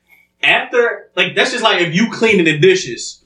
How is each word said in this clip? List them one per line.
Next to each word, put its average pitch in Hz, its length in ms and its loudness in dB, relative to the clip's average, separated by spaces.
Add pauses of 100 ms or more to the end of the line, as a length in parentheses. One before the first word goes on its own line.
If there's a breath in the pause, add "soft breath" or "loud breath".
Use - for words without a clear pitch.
(420 soft breath)
After, - 720 -2
like, 180 180 0
that's 254 180 0
just 240 120 -6
like 196 160 2
if 165 140 -2
you 220 180 0
cleaning 214 320 2
the 156 140 0
dishes - 680 0